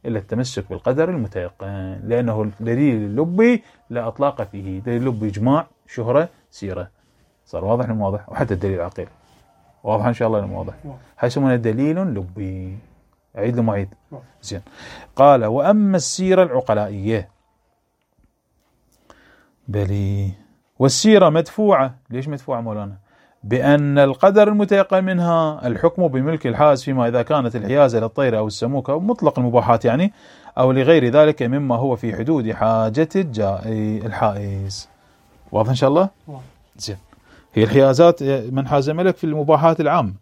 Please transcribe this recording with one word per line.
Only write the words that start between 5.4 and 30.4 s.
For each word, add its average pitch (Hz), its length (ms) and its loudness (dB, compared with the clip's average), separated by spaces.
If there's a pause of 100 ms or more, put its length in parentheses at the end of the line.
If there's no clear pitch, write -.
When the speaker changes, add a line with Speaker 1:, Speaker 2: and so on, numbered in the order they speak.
Speaker 1:
شهرة، 127 420 -2 (220)
سيرة. 95 380 -10 (560)
صار 85 200 -10
واضح؟ 117 240 0
مو 107 160 -4
واضح؟ 98 240 -6
وحتى 120 240 -4
الدليل 95 220 -4
العقيل. 87 320 -8 (760)
واضح 107 220 -2
إن 123 80 0
شاء 117 140 -2
الله؟ 104 180 -2
مو 92 140 -10
واضح؟ 92 140 -10 (120)
Speaker 2:
واضح. 139 140 -16 (200)
Speaker 1:
هاي 123 80 0
يسمونها 131 280 0
دليل 123 420 -2
لبي. 95 800 -8 (600)
أعيد 120 220 -2
لمعيد. 101 340 -2 (180)
Speaker 2:
واضح. 139 140 -18 (160)
Speaker 1:
زين. - 200 -12 (540)
قال: 135 300 6
"وأما 190 520 2
السيرة 185 460 2
العقلائية". 104 880 -2 (2500)
بلي. 101 640 -2 (480)
"والسيرة 185 500 6
مدفوعة". 151 680 0 (140)
ليش 131 180 -8
مدفوعة 135 340 -8
مولانا؟ 104 360 -8 (480)
بأن 143 540 2
القدر 196 480 4
المتيقن 196 560 2
منها 170 640 0
الحكم 165 400 0
بملك 139 400 -2
الحائز 139 360 4
فيما 131 240 0
إذا 120 140 0
كانت 123 340 -2
الحيازة 117 440 2
للطير 113 380 -2
أو 107 100 -2
السموك 127 420 -6
أو 147 100 -2
مطلق 190 400 0
المباحات 120 460 2
يعني، 156 280 0 (440)